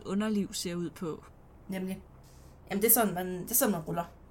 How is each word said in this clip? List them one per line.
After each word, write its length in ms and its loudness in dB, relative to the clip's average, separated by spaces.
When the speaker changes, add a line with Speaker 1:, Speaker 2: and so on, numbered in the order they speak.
Speaker 1:
underliv 480 0
ser 200 -4
ud 160 -4
på. 340 -8
Speaker 2:
Nemlig. 320 -6
Jamen, 120 0
det 60 6
er 60 8
sådan, 200 4
man, 280 -4
det 80 -10
er 40 -2
sådan, 180 4
man 80 0
ruller. 240 -4